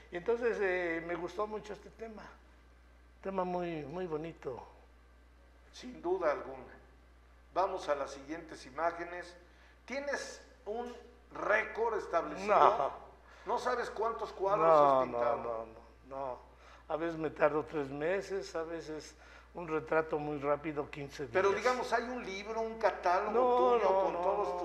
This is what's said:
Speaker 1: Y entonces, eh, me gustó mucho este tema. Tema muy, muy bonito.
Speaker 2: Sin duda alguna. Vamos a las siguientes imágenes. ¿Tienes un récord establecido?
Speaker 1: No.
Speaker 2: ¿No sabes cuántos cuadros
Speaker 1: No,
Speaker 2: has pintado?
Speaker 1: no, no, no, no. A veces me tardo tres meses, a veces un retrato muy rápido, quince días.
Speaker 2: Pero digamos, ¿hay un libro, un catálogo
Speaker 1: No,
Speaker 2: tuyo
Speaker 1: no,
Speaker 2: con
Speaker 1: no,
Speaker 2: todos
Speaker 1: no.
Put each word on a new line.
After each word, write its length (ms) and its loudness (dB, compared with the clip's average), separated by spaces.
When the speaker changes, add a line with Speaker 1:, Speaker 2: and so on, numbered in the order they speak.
Speaker 1:
Y 80 -8
entonces, 420 0
eh, 460 0
me 80 -4
gustó 320 -4
mucho 260 -10
este 180 -16
tema. 320 -14
Tema 220 0
muy, 400 -2
muy 220 -6
bonito. 560 -6
Speaker 2:
Sin 300 -14
duda 300 2
alguna. 400 -8
Vamos 340 0
a 60 2
las 180 -2
siguientes 540 -12
imágenes. 680 -4
¿Tienes 560 -6
un 280 -8
récord 680 0
establecido? 560 0
Speaker 1:
No. 360 6
Speaker 2:
¿No 120 0
sabes 320 -2
cuántos 420 -4
cuadros 340 4
Speaker 1:
No, 340 10
Speaker 2:
has 80 4
pintado? 300 2
Speaker 1:
no, 40 -6
no, 240 -4
no, 80 -12
no. 220 -8
A 80 0
veces 220 -2
me 120 -2
tardo 340 2
tres 260 -4
meses, 640 -4
a 80 -4
veces 520 -10
un 120 -8
retrato 520 0
muy 200 -4
rápido, 520 -2
quince 340 -10
días. 80 -8
Speaker 2:
Pero 200 6
digamos, 400 0
¿hay 120 2
un 200 -6
libro, 360 -6
un 180 -4
catálogo 540 2
Speaker 1:
No, 240 4
Speaker 2:
tuyo 120 4
Speaker 1:
no, 140 4
Speaker 2:
con 80 2
Speaker 1:
no, 80 -2
Speaker 2:
todos 280 2
Speaker 1:
no. 160 -4